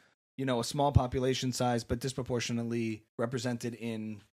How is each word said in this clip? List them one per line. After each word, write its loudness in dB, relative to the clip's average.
you -2
know, 2
a 2
small 4
population 2
size, 2
but -4
disproportionately -2
represented -2
in -6